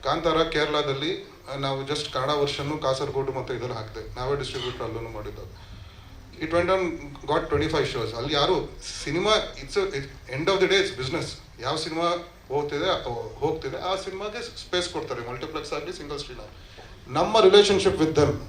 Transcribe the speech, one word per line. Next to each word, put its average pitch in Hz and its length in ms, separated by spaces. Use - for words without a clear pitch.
ಕಾಂತಾರ 160 320
ಕೇರಳದಲ್ಲಿ, 151 560
ಆ, 135 60
ನಾವು 135 120
just 147 160
ಕನ್ನಡ 135 160
ವರ್ಷನ್ನು 143 320
ಕಾಸರಗೋಡು 135 540
ಮತ್ತು 123 180
ಇದ್ರಲ್ಲಿ 117 220
ಹಾಕ್ದೆ, 110 240
ನಾವೇ 131 240
ಡಿಸ್ಟ್ರಿಬ್ಯೂಟರ್ 127 460
ಅಲ್ಲೂ 110 300
ಮಾಡಿದ್ದು. 104 280
It 156 120
went 175 180
on, 190 60
got 156 100
twenty-five 147 420
shows. 110 240
ಅಲ್ಲಿ 110 220
ಯಾರು 147 180
ಸಿನಿಮಾ, 180 300
it's 139 200
a, 190 40
it, 139 60
end 160 180
of 180 80
the 185 120
day 196 100
it's 190 180
business. 135 280
ಯಾವ 143 100
ಸಿನಿಮಾ 170 240
ಹೋಗ್ತಿದೆ, 147 380
ಹೋಗ್ತಿದೆ, 156 340
ಆ 190 60
ಸಿನಿಮಾಗೆ 196 360
ಸ್ಪೇಸ್ - 280
ಕೊಡ್ತಾರೆ, 123 380
ಮಲ್ಟಿಪ್ಲೆಕ್ಸ್ 151 480
ಆಗಲಿ, 180 220
ಸಿಂಗಲ್ 143 200
ಸ್ಕ್ರೀನ್ 113 240
ಆಗಲಿ. - 100
ನಮ್ಮ 175 160
relationship 196 560
with 156 160
them 139 120